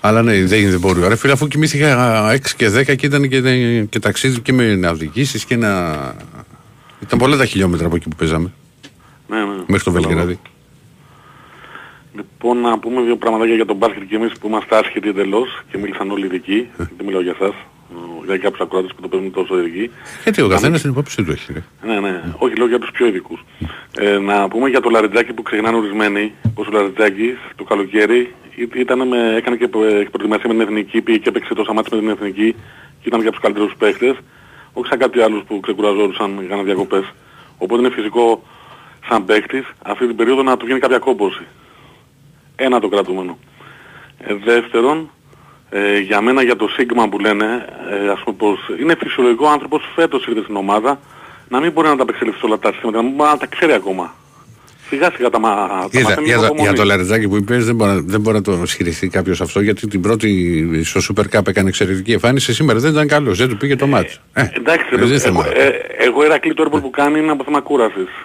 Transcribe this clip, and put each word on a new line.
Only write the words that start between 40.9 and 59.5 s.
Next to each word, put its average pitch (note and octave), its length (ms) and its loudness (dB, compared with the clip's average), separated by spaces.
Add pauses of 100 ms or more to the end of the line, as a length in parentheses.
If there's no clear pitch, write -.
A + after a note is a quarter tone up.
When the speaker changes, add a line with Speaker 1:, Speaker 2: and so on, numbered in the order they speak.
Speaker 2:
κόπωση. G#2 440 0 (1120)
Ένα B2+ 240 2
το G#2 80 -2
κρατούμενο. F#2 500 -2 (800)
Ε, - 160 -6
δεύτερον, A#2+ 760 2 (600)
ε, G2+ 300 0
για G2+ 220 0
μένα B2+ 220 4
για A#2+ 120 4
το G#2+ 120 -2
Σίγμα A#2 420 0
που G2+ 100 -4
λένε, G#2+ 460 0 (400)
ε, G2+ 40 0
ας G2 140 -2
πούμε G#2+ 140 -6
πως G#2 220 0 (200)
είναι D#3+ 200 2
φυσιολογικό B2 460 2
ο D3+ 40 6
άνθρωπος D3 340 0 (120)
φέτος D#3+ 320 0
ήρθε A2 140 -2
στην G#2 140 -8
ομάδα, G#2+ 440 0 (500)
να B2+ 100 0
μην E3 120 0
μπορεί D#3 160 2
να C3 80 4
τα C3 80 0
απεξελιχθεί A2+ 420 -4
όλα A2 140 2
τα G#2 120 0
συστήματα, A2 260 -4
να A#2 60 2
μην C3 120 -2
μπορεί D3 140 2
να D3 80 2
τα A#2+ 80 -6
ξέρει D#3+ 280 0
ακόμα. F#2+ 400 -2 (760)
Σιγά D3+ 260 2
σιγά B2 140 0
τα A#2 100 0
μα-, A2 160 2
τα G2 360 -2
Speaker 1:
Κοίτα, B2 120 2
Speaker 2:
μαθαίνει D3 240 0
Speaker 1:
για A#2 80 2
Speaker 2:
με A2+ 60 4
Speaker 1:
το, A2 40 4
Speaker 2:
υπομονή. G2+ 220 2
Speaker 1:
για G2 100 2
το G#2 60 4
Λαριτζάκι G2+ 440 2
που G2 80 0
είπες A2+ 300 2
δεν A#2 100 2
μπορεί G#2+ 160 2
να, F#2 100 2
δεν F#2+ 200 0
μπορεί G#2+ 140 2
να G#2+ 60 2
το F#2 220 0
ισχυριστεί F2 440 -4
κάποιος F2+ 340 -2
αυτό, F2 200 -2